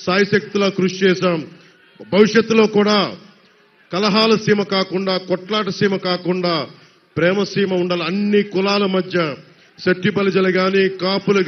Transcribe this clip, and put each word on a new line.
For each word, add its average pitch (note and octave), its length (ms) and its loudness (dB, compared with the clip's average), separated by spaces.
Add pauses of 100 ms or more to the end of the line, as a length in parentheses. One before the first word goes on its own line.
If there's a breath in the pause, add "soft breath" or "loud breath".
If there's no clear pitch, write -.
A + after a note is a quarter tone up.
సాయశక్తులా G3+ 640 0 (100)
కృషి F#3 260 0
చేశాం. F3+ 340 2 (760 soft breath)
భవిష్యత్తులో A3 520 4 (120)
కూడా G#3 200 2 (960)
కలహాల G#3+ 400 2 (120)
సీమ G#3 180 2 (100)
కాకుండా, F#3+ 420 -2 (140)
కొట్లాట F#3 400 -4 (100)
సీమ G3 180 0 (120)
కాకుండా, F3+ 460 -2 (600 soft breath)
ప్రేమ F#3 360 2
సీమ G3 180 0 (120)
ఉండాలి. F3 280 -2
అన్ని G#3 300 2 (140)
కులాల G3+ 320 0 (100)
మధ్య, F#3 220 -2 (640 soft breath)
శెట్టి F3+ 320 0
బలిజలు F#3+ 420 2
గాని, F#3+ 240 2 (200)
కాపులు G3 460 0